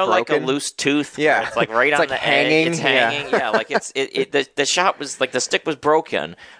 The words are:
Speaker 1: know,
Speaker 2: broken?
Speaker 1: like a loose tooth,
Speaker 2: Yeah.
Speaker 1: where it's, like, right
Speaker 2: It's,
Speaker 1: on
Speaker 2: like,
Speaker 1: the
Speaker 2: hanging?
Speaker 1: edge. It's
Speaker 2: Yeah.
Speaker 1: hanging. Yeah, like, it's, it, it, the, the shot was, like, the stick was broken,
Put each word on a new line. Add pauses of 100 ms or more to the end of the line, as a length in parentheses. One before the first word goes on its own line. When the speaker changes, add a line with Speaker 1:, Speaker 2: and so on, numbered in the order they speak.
Speaker 1:
know,
Speaker 2:
broken?
Speaker 1:
like
a
loose
tooth,
Speaker 2:
Yeah.
Speaker 1:
where
it's,
like,
right
Speaker 2:
It's,
Speaker 1:
on
Speaker 2:
like,
Speaker 1:
the
Speaker 2:
hanging?
Speaker 1:
edge.
It's
Speaker 2:
Yeah.
Speaker 1:
hanging.
Yeah,
like,
it's,
it,
it,
the,
the
shot
was,
like,
the
stick
was
broken, (240)